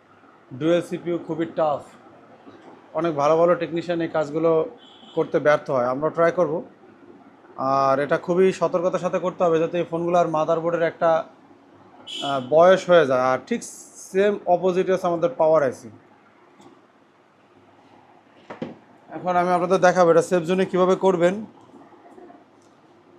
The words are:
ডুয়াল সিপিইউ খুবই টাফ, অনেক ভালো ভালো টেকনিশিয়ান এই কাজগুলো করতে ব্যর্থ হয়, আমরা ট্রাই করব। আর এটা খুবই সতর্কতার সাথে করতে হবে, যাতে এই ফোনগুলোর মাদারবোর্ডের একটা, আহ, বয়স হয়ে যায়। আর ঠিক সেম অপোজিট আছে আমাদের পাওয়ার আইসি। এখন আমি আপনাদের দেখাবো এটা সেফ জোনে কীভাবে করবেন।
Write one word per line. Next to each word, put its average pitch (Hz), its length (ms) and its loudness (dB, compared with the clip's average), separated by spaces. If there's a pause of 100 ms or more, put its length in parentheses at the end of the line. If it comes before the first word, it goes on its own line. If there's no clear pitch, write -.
(540)
ডুয়াল 160 280 0
সিপিইউ 170 360 -8 (100)
খুবই 165 180 -4
টাফ, 156 360 -4 (1120)
অনেক 160 220 -4
ভালো 147 220 2
ভালো 170 180 4
টেকনিশিয়ান 170 460 -6
এই 160 60 -4
কাজগুলো 160 580 0 (500)
করতে 160 240 -2
ব্যর্থ 147 320 0
হয়, 127 140 0
আমরা 139 240 -2
ট্রাই 170 220 0
করব। 170 320 -2 (920)
আর 135 420 2
এটা 139 180 -2
খুবই 185 360 0
সতর্কতার 175 460 -2
সাথে 175 200 -4
করতে 180 240 -4
হবে, 165 160 2
যাতে 165 180 -2
এই 170 120 -2
ফোনগুলোর 170 380 0
মাদারবোর্ডের 160 560 -2
একটা, 165 280 -2 (1120)
আহ, 139 260 -4
বয়স 175 400 6
হয়ে 170 160 6
যায়। 127 160 0
আর 127 260 0
ঠিক 233 160 -6
সেম - 720 -4 (100)
অপোজিট 180 420 0
আছে 185 180 -2
আমাদের 170 300 -2
পাওয়ার 160 260 4
আইসি। 120 260 -6 (3250)
এখন 160 260 -6
আমি 180 140 0
আপনাদের 180 280 2
দেখাবো 175 340 4
এটা 160 100 6
সেফ 170 220 0
জোনে 185 220 0
কীভাবে 185 300 2
করবেন। 185 500 0 (1700)